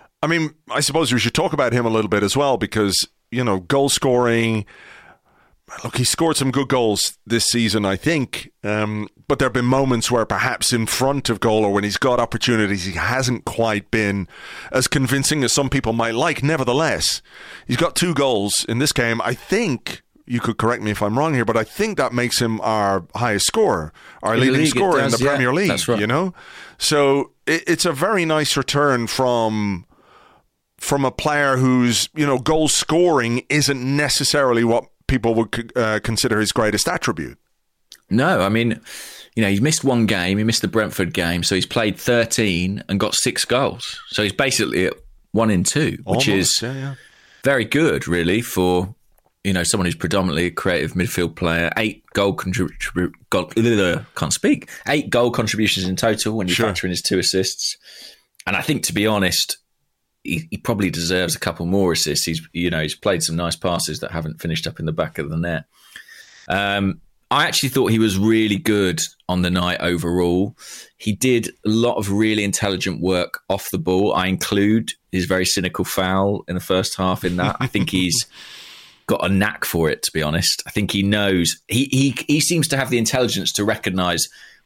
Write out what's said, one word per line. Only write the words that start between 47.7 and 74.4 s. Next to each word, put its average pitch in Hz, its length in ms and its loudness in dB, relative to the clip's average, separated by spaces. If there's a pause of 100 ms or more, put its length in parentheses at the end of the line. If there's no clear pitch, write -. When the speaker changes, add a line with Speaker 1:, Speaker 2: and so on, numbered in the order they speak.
Speaker 2:
really, 87 340 2
for, 90 520 0 (500)
you 98 100 0
know, 90 100 0
someone 92 220 0
who's 85 100 0
predominantly 87 500 0
a 87 60 -2
creative 82 420 -2
midfield 85 420 -2
player. 85 420 0
Eight 110 260 -4 (100)
goal 101 220 2
contrib-, 92 360 -2 (600)
goal, 92 200 -2 (640)
can't - 180 -2
speak. - 360 0 (180)
Eight 143 220 0
goal 120 220 4
contributions 104 560 0
in 92 80 -2
total 110 420 0
when 95 100 -2
you 90 60 0
Speaker 1:
Sure. 113 140 2
Speaker 2:
factor 98 180 -4
in 92 60 -2
his 87 100 -4
two - 160 0
assists. - 600 -2 (680)
And 95 100 -2
I - 60 -2
think, 143 220 -2
to - 100 -4
be 104 140 2
honest, 95 500 0 (640)
he, - 260 -6
he 104 80 -6
probably 101 320 0
deserves 85 460 0
a - 40 -14
couple 85 280 -4
more 92 260 4
assists. 76 320 -2
He's, 80 160 -4 (120)
you 87 180 -2
know, 80 100 -2
he's 76 140 -4
played 92 260 0
some 80 160 -4
nice 85 180 -2
passes 85 440 -4
that - 120 -8
haven't 80 300 -8
finished 80 240 -4
up - 140 -8
in 80 80 -6
the 80 40 -2
back 80 280 -6
of 76 100 -6
the 80 80 -6
net. 82 280 -4 (840)
Um, 98 540 -2 (300)
I 143 140 2
actually 139 240 -2
thought 123 220 2
he 113 80 4
was 107 180 2
really 110 400 4
good 98 420 2 (300)
on 90 140 2
the 87 80 2
night 90 300 0
overall. 87 760 0 (400)
He 107 160 -4
did 120 340 2 (160)
a 107 60 -2
lot 113 280 2
of 95 140 -4
really 107 320 2
intelligent 95 580 -2
work 90 480 -2
off 95 200 -2
the 95 80 -4
ball. 92 380 2
I 92 120 0
include 101 640 0 (180)